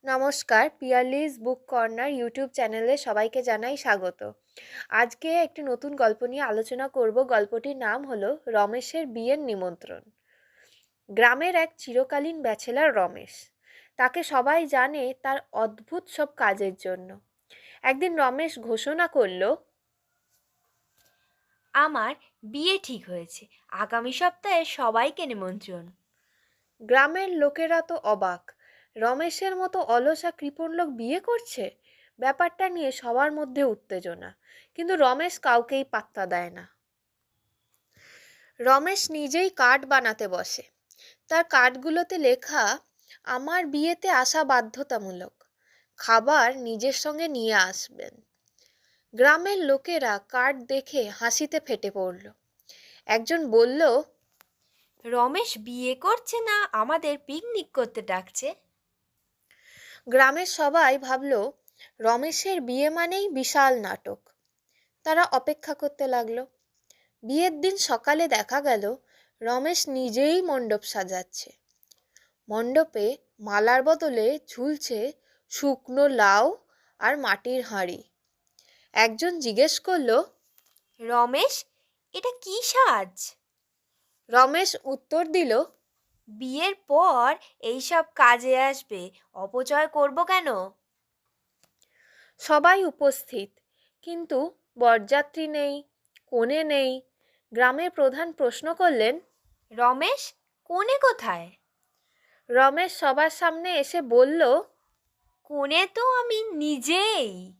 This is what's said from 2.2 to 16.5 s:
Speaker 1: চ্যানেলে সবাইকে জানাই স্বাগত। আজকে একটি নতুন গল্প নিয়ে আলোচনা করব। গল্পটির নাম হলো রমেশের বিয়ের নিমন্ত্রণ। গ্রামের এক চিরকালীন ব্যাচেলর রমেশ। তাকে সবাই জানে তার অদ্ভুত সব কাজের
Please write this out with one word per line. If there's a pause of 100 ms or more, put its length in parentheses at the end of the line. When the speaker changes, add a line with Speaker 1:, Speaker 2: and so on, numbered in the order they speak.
Speaker 1:
চ্যানেলে
সবাইকে
জানাই
স্বাগত। (580)
আজকে
একটি
নতুন
গল্প
নিয়ে
আলোচনা
করব।
গল্পটির
নাম
হলো (100)
রমেশের
বিয়ের
নিমন্ত্রণ। (1080)
গ্রামের
এক
চিরকালীন
ব্যাচেলর
রমেশ। (440)
তাকে
সবাই
জানে
তার (120)
অদ্ভুত
সব
কাজের